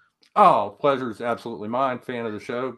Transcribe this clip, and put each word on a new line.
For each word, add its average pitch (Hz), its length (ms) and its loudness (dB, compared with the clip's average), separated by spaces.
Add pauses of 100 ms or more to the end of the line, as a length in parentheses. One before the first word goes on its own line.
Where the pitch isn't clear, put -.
(360)
Oh, 131 440 6
pleasure 131 300 2
is 107 120 -10
absolutely 117 460 -6
mine. 123 320 -2
Fan 120 260 -8
of 110 80 -6
the 104 60 -10
show. 123 380 -6